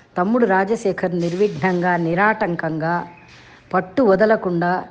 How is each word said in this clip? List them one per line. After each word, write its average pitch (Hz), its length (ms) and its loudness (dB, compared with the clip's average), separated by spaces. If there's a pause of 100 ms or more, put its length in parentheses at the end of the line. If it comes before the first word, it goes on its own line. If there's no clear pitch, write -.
(140)
తమ్ముడు 220 320 2
రాజశేఖర్ 190 680 0
నిర్విఘ్నంగా, 175 800 0
నిరాటంకంగా, 170 1120 -2 (600)
పట్టు 180 320 0
వదలకుండా 190 880 2